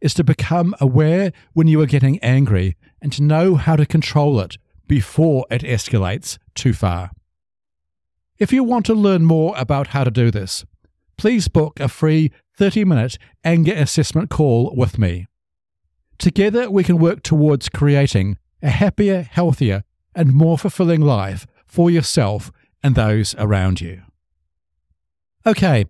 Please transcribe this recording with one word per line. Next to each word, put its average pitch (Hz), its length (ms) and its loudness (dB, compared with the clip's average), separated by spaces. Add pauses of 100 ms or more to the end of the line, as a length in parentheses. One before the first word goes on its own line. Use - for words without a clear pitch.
is 139 120 0
to - 100 0
become 170 540 0
aware 156 540 2 (220)
when 160 140 4
you 156 120 4
are 151 60 2
getting 135 320 2
angry 104 580 0 (240)
and 139 140 -6
to 143 80 -4
know 160 320 2
how 156 220 0
to 147 100 2
control 147 540 0
it - 180 -8 (280)
before 143 640 0
it 120 120 -4
escalates 107 720 -4 (180)
too 123 200 -2
far. 90 380 -4 (1300)
If 208 140 -2
you 262 100 2
want 240 240 -2
to 226 80 2
learn 196 300 2
more 165 320 2
about 139 320 -4
how 139 160 -2
to 123 60 0
do 117 200 2
this, 98 360 -8 (500)
please 220 320 0
book 156 320 -2
a 139 80 -2
free 156 420 0 (280)
thirty-minute 185 580 0 (260)
anger 165 300 2
assessment 156 560 -2
call 131 480 0
with 123 220 -2
me. 90 300 -2 (880)
Together, 214 520 0
we 190 140 2
can 175 140 2
work 170 240 0
towards 151 480 0
creating 139 680 0 (240)
a 151 80 -4
happier, 196 540 0
healthier, 131 600 -2 (280)
and 156 200 2
more 160 260 2
fulfilling 170 420 0
life 101 460 -2 (200)
for 170 220 0
yourself 117 640 -2 (320)
and 135 140 2
those 107 420 0
around 95 420 -2
you. 90 220 -14 (1400)
Okay, 175 440 2